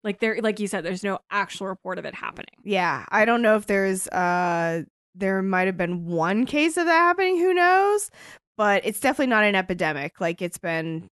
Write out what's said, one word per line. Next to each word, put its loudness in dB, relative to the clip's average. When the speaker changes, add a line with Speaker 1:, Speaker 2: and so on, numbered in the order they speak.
Speaker 1:
Like -6
there, 0
like 0
you -2
said, -4
there's -6
no -2
actual -4
report -8
of -12
it -10
happening. -12
Speaker 2:
Yeah. -2
I 4
don't 2
know 6
if -2
there's, 0
uh, 0
there -2
might 2
have -2
been -4
one 0
case 0
of 0
that 2
happening. 2
Who 2
knows? 2
But 2
it's -4
definitely 0
not 4
an 4
epidemic. -4
Like, -2
it's -6
been -6